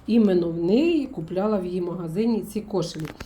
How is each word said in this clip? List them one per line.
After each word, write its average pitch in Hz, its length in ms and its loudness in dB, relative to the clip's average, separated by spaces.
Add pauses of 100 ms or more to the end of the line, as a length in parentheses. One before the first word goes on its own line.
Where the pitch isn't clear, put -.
іменно 190 420 4
в 170 140 -4
неї 269 440 2
купляла 190 520 -2
в 180 60 -2
її 180 160 -4
магазині 180 600 -2
ці 208 200 -6
кошелі. 160 460 -4 (180)